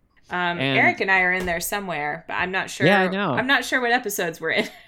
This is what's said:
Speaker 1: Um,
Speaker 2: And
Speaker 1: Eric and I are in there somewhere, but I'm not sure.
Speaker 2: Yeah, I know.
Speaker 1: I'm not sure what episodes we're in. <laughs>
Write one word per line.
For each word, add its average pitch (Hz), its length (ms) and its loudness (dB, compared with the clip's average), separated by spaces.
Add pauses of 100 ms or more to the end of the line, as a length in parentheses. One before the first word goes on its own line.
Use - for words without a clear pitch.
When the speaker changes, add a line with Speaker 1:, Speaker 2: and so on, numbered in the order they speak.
(280)
Speaker 1:
Um, 175 300 -2
Speaker 2:
And 135 180 0
Speaker 1:
Eric 302 240 2
and 196 100 0
I 190 100 4
are 180 120 2
in 185 140 -2
there 175 140 -2
somewhere, 165 640 -6
but - 80 -8
I'm 170 160 -2
not 185 180 -4
sure. - 160 -2
Speaker 2:
Yeah, 190 180 6
I 185 60 2
know. 190 260 0
Speaker 1:
I'm 226 120 0
not 262 180 2
sure 262 160 0
what 240 120 2
episodes 202 480 -2
we're 160 100 -2
in. 196 220 0
<laughs> - 160 -20